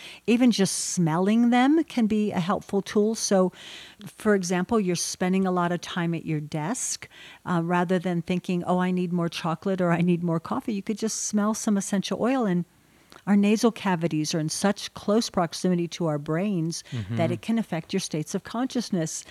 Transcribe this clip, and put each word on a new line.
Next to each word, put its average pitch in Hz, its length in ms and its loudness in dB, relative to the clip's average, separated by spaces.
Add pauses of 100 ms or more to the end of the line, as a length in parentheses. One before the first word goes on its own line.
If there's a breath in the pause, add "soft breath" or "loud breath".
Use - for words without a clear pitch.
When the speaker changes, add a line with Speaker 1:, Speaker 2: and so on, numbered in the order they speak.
(260 loud breath)
Speaker 1:
even 240 240 6
just 190 280 2
smelling 190 720 2
them 269 340 4
can 226 220 0
be 208 260 0
a 185 80 0
helpful 180 400 -2
tool. 214 340 2
So, 185 380 2 (640 loud breath)
for 214 180 2
example, 185 460 2
you're 180 160 0
spending 190 500 0
a 185 40 0
lot 175 220 2
of 170 100 -2
time 170 320 -2
at - 100 -6
your 156 160 -2
desk, 151 640 -6 (380 loud breath)
uh, 170 180 0
rather 175 360 2
than 170 240 -2
thinking, 180 420 -2
"Oh, 180 140 2
I 180 140 2
need 180 200 0
more 170 160 0
chocolate 185 540 -2
or 170 100 4
I 170 80 2
need 175 220 2
more 165 180 0
coffee," 240 320 -6
you 196 80 -4
could 208 160 -6
just - 300 -4
smell 214 260 0
some 214 240 0
essential 196 420 -2
oil. 247 280 0
And 175 180 2 (640 soft breath)
our 202 100 4
nasal 208 340 4
cavities 160 640 -2
are 165 60 0
in 156 80 -2
such - 460 -2
close 214 340 0
proximity 175 600 0
to - 180 -4
our 151 120 0
brains 165 640 -2 (100)
Speaker 2:
Mm-hmm. 113 240 -4
Speaker 1:
that 165 140 2
it 113 120 -6
can 226 160 0
affect 170 340 -6
your 190 80 0
states - 340 -6
of 190 80 -4
consciousness. 226 880 -4